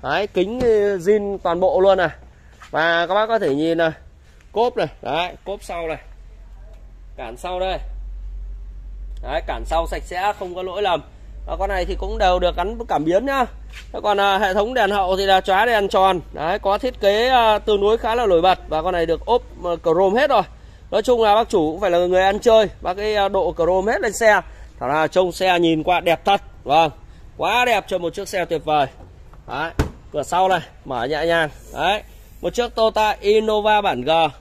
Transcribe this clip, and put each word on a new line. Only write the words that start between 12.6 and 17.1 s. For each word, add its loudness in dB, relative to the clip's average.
cảm 0
biến 2
nhá. 0
Thế -8
còn, 2
à, 4
hệ 0
thống 0
đèn 2
hậu 0
thì 0
là 6
chóa 2
đèn 2
tròn. 4
Đấy, -4
có 0
thiết -6
kế, 4